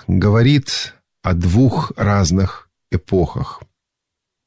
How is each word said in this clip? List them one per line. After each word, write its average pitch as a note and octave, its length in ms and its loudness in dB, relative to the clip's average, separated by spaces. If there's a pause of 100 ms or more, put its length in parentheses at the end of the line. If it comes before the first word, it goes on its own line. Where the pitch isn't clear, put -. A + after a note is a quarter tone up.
говорит A2+ 880 0 (260)
о F2+ 140 -2
двух F2+ 600 2
разных G2 760 -2 (200)
эпохах. - 720 -4 (880)